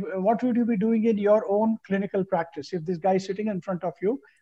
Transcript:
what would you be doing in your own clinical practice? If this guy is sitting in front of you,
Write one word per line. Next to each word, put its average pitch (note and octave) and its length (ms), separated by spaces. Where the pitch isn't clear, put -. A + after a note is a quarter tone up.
what A3 220
would B3 120
you A#3+ 100
be A3+ 120
doing A3 280
in A3+ 120
your G#3 320
own A3 360
clinical G3 380
practice? E3 480
If E3 140
this F3+ 120
guy F#3+ 180
is F#3+ 100
sitting G#3 220
in G3 120
front F3+ 240
of F3 180
you, A3 200